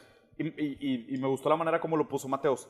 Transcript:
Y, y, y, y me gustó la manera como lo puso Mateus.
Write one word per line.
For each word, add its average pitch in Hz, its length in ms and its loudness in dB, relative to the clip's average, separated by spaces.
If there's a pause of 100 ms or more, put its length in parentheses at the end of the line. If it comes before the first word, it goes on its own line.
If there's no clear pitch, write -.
(380)
Y, 151 100 -2
y, 147 320 -4
y, 135 360 -2
y - 40 -2
me 135 80 0
gustó 135 220 2
la 151 80 6
manera 165 220 2
como 160 180 0
lo 147 100 2
puso 135 200 -6
Mateus. 135 420 0